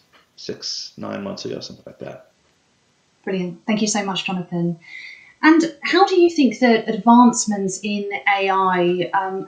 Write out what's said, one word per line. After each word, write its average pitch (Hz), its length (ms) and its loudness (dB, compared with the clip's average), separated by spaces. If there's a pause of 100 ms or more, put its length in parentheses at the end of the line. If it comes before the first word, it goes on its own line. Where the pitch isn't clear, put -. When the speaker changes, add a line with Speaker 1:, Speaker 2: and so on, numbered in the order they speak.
(360)
Speaker 1:
six, - 640 -12
nine 104 260 -10
months 98 220 -10
ago, - 160 -8
something - 260 -18
like - 100 -20
that. - 320 -16 (960)
Speaker 2:
Brilliant. 180 420 -6
Thank 208 160 0
you 214 60 0
so 208 180 -2
much, 190 200 -6
Jonathan. 175 520 -4 (640)
And 311 380 4
how 370 240 2
do 381 160 2
you 339 80 4
think 254 300 0
that 226 280 4
advancements 214 920 4
in 208 260 -4 (240)
A 196 200 0
I, 180 640 2
um, 190 320 -4